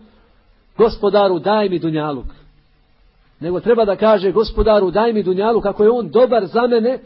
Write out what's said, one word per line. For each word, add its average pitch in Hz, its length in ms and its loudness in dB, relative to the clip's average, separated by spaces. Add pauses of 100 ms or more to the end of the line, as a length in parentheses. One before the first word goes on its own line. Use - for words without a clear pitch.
(760)
"Gospodaru, 202 640 0
daj 208 300 0
mi 175 100 -4
dunjaluk." 151 460 -6 (1120)
Nego 170 200 -6
treba 226 260 2
da 202 100 0
kaže: 202 360 2
"Gospodaru, 208 600 2
daj 220 220 0
mi 208 100 0
dunjaluk", 196 420 -2
ako 202 180 -2
je 214 60 6
on 233 200 0
dobar 226 360 2
za 233 220 -2
mene 240 380 -2